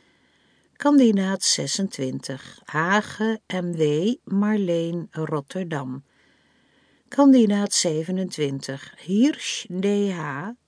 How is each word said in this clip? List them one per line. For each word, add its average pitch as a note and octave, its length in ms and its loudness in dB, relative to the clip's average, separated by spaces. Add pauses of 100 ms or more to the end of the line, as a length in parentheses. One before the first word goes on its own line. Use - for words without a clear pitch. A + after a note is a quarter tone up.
(760)
Kandidaat G#3+ 640 4
zesentwintig, C3+ 1200 -4
Hagen G#3 840 0
M F3 260 -4
W, D#3+ 420 0 (100)
Marleen, F3+ 840 -2
Rotterdam. D3+ 960 -6 (1040)
Kandidaat A3+ 640 6
zevenentwintig, D#3 1200 -4
Hirsch - 720 0
D G3+ 440 0
H, D#3 400 -6 (160)